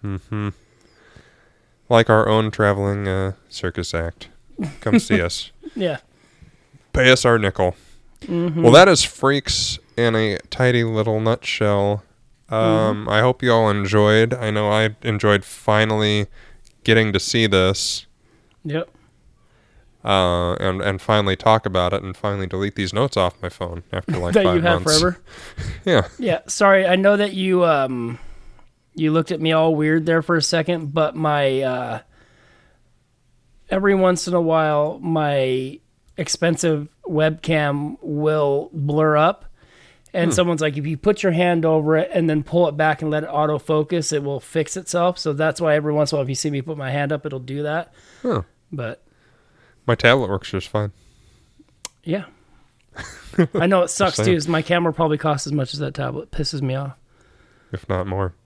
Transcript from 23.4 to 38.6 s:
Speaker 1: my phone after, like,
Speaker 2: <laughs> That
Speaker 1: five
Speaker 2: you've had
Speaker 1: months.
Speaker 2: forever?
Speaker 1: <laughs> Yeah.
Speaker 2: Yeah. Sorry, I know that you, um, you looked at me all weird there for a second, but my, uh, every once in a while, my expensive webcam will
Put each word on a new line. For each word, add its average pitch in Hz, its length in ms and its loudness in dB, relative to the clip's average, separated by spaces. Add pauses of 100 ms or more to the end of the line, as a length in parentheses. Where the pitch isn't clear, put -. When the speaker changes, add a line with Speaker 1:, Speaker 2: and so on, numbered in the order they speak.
Speaker 1:
my 90 80 -8
phone 87 420 -10
after, 92 260 -6
like, 87 160 -4
Speaker 2:
<laughs> - 20 2
That 202 100 4
Speaker 1:
five 180 100 2
Speaker 2:
you've 165 80 0
had 170 120 2
Speaker 1:
months. 156 260 0
Speaker 2:
forever? 180 180 -2 (320)
Speaker 1:
<laughs> - 340 -10
Yeah. 147 220 2 (100)
Speaker 2:
Yeah. 220 300 -2
Sorry, 196 400 4
I 180 80 4
know 196 220 4
that 202 160 -2
you, 185 320 2
um, 131 520 -2 (800)
you 156 160 0
looked 160 200 0
at 156 100 -6
me 160 100 0
all 160 240 2
weird 156 300 0
there 165 160 0
for 170 160 0
a 156 40 0
second, 160 520 -2
but 156 240 -2
my, 143 440 0
uh, 123 380 -6 (1700)
every 196 260 2
once 185 340 2
in 175 40 -2
a 175 80 2
while, 156 580 0
my 139 800 -2 (380)
expensive 160 720 -2 (180)
webcam 156 960 -2
will 151 680 0